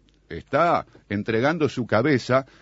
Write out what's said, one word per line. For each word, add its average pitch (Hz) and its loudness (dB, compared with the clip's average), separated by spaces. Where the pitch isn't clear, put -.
está 135 0
entregando 117 0
su 120 -4
cabeza, 127 2